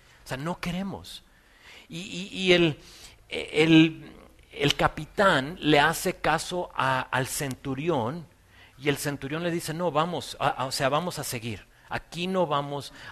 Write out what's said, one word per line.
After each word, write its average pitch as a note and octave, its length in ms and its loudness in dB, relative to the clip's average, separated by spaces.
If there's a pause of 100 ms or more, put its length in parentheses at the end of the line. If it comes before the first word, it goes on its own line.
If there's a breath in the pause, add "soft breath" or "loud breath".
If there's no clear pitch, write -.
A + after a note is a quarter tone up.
(240 soft breath)
O - 40 -20
sea, C3 100 -8
no E3 220 -6
queremos". F3 640 -8 (680 loud breath)
Y, E3 100 -12
y, F#3 320 -10
y F#3 220 4
el, E3+ 260 4 (500 loud breath)
el, D#3+ 840 6 (400)
el C#3+ 240 0
capitán D#3+ 840 2
le D3 200 4
hace D#3+ 360 2
caso E3 600 -2
a, C3 260 0
al B2+ 260 -2
centurión C#3 1000 -4 (520 loud breath)
y C#3 120 -2
el C#3+ 80 0
centurión C#3+ 460 -6
le F3 80 -2
dice, E3 220 -4
"No, E3+ 180 -2
vamos, D#3 480 -2
a, B2 80 2
a, B2+ 180 -2
o C3+ 60 -6
sea, C#3 180 0
vamos D#3+ 280 -2
a D3 60 -8
seguir. A2+ 420 -8 (240 soft breath)
Aquí E3 380 -8
no F#3 200 0
vamos C#3+ 460 -4 (180 loud breath)